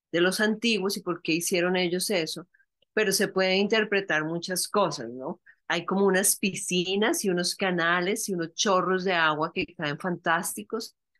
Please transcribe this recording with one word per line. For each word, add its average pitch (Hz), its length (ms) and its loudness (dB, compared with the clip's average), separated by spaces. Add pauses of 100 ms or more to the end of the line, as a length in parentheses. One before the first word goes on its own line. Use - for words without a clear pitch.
(120)
de 165 100 2
los 185 180 2
antiguos 214 580 0
y 185 40 -10
por 175 200 -4
qué 165 120 0
hicieron 180 420 0
ellos 180 340 0
eso, 170 380 -4 (460)
pero 202 180 2
se 196 160 2
puede 190 300 2
interpretar 202 640 2
muchas 170 460 -4
cosas, 151 400 0
¿no? 131 320 -10 (280)
Hay 170 160 -2
como 196 200 2
unas 190 300 4
piscinas 196 880 0
y 196 40 2
unos 175 260 0
canales 180 760 0
y 196 40 -2
unos 165 200 -4
chorros 185 520 2
de 190 80 2
agua 160 400 2
que 180 200 -4
caen 147 240 -4
fantásticos. 185 1000 -4 (240)